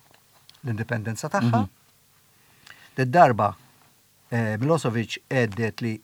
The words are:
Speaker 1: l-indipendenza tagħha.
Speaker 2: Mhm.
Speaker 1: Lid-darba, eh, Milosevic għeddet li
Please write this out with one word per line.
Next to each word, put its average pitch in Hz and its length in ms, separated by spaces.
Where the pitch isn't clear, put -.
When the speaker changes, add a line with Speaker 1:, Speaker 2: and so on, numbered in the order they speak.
Speaker 1:
l-indipendenza 113 640
tagħha. 120 300
Speaker 2:
Mhm. 101 100
Speaker 1:
Lid-darba, 127 580
eh, 110 260
Milosevic 123 600
għeddet 113 520
li 113 220